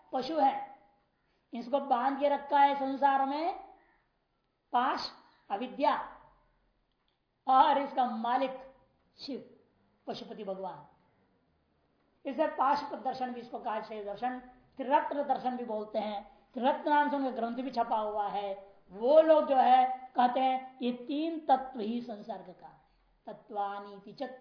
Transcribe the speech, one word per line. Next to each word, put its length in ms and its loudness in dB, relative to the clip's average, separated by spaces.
पशु 260 -2
है, 160 4
इसको 300 -2
बांध 380 0
के 80 2
रखा 300 2
है 180 6
संसार 500 2
में 280 -2
पाश, 380 -2
अविद्या, 440 0
और 320 6
इसका 280 -2
मालिक 520 -2
शिव, 260 -12
पशुपति 380 -12
भगवान। 420 -10
इसे 240 0
पाशुपत 520 -2
दर्शन 320 -6
भी 80 -10
इसको 180 -12
कहा, 240 -6
शैव 220 -12
दर्शन, 340 -6
त्रिरत्न 460 0
दर्शन 320 -2
भी 80 -8
बोलते 340 -6
हैं। 240 -4
त्रिरत्न 360 0
नाम 200 4
से 60 0
उनका 160 -2
ग्रंथ 240 -4
भी 160 -6
छपा 260 0
हुआ 300 -2
है। 240 -4
वो 300 8
लोग 260 6
जो 80 2
है 300 6
कहते 240 4
हैं 420 -2
ये 100 -2
तीन 440 -4
तत्व 340 2
ही 220 -4
संसार 360 -12
का 140 -18
कारण 200 -20
है। 80 -20
तत्वानीति 880 -10
च 140 -8